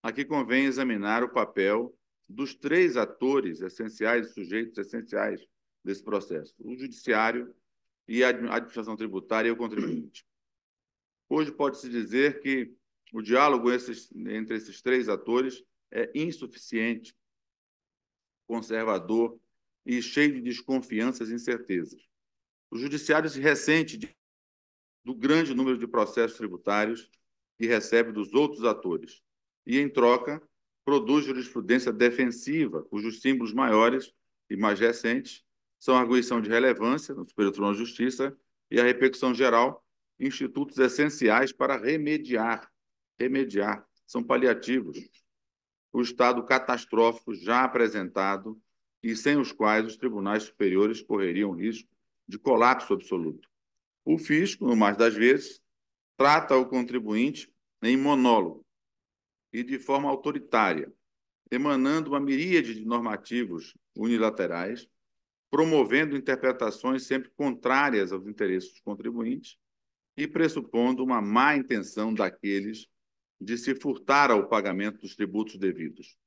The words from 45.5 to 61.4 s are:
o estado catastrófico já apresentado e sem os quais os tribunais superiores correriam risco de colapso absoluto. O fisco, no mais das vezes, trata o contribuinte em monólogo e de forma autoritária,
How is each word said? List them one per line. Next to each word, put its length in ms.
o 80
estado 440
catastrófico 880
já 300
apresentado 960
e 140
sem 220
os 140
quais 340
os 100
tribunais 480
superiores 580
correriam 500
risco 360
de 100
colapso 540
absoluto. 560
O 140
fisco, 480
no 100
mais 200
das 180
vezes, 460
trata 400
o 100
contribuinte 840
em 140
monólogo 680
e 120
de 140
forma 300
autoritária, 840